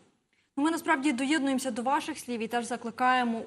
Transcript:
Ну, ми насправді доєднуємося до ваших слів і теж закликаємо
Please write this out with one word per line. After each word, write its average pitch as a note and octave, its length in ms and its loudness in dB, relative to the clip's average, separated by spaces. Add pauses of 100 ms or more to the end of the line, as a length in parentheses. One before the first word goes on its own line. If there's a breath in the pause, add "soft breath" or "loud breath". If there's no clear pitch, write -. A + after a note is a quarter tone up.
(580)
Ну, C#4 60 2
ми D#4+ 60 4
насправді D#4 420 2
доєднуємося C4 580 0
до A#3 120 -4
ваших C4+ 360 -2
слів A#3+ 220 -6
і A3 80 -4
теж A#3+ 180 -2
закликаємо A#3 800 0